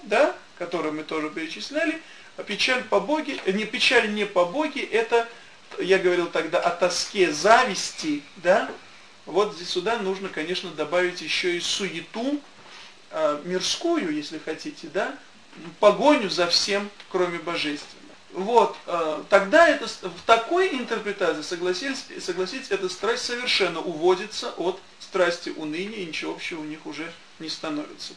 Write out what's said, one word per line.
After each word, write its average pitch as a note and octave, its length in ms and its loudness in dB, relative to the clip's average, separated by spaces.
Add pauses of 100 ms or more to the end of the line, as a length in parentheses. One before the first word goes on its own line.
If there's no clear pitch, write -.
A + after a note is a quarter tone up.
да, C4+ 320 4 (240)
которые E3 320 -4
мы D3+ 120 -6
тоже D#3 280 -4
перечисляли, C#4 680 -4 (380)
а - 60 -10
печаль B3 400 0
по G3+ 160 2
Боге, D4 460 -2
э, F#3 60 2
не, G#3 140 0
печаль A3+ 480 4
не G#3 120 0
по F#3 200 2
Боге, C#4 360 -2
это, A3+ 480 2 (500)
я F#3 200 4
говорил F3 280 2
тогда D#3+ 320 0
о E3+ 120 2
тоске, F3 600 2
зависти, E3+ 920 2 (140)
да, G3 320 2 (560)
вот F3 300 0
здесь E3+ 140 -10
сюда G3+ 300 -2
нужно, F#3+ 280 -4
конечно, E3+ 440 -6
добавить F3 500 -2
ещё D#3 260 -4
и F3 140 -2
суету, G#3 800 -4 (680)
э, D3 340 0
мирскую, F#3 680 0
если D3+ 240 -6
хотите, D#3 560 -10
да, B3 240 -4 (600)
погоню G#3+ 500 6
за E3+ 180 2
всем, G3+ 420 0 (200)
кроме F3 300 0
божественного. D#3 760 -6 (180)
Вот, G3+ 420 4 (100)
э, D#3 440 -2
тогда G#3 400 8
это C#4 180 0
с-, - 160 -12
в F3 220 -10
такой F4 480 6
интерпретации G3+ 680 -2
согласились, F3+ 640 -4 (160)
согласитесь, F#3 500 -6
эта F#3 200 -2
страсть A3 340 -2
совершенно G#3 560 -2
уводится F3+ 800 0
от F#3 240 -2 (180)
страсти - 560 -2
уныния, E3+ 440 -8
и F#3 60 -8
ничего D#3+ 280 -8
общего - 260 -10
у D3+ 60 -8
них D#3 200 -12
уже D#3 240 -10 (300)
не D#3+ 80 -12
становится, D3+ 680 -8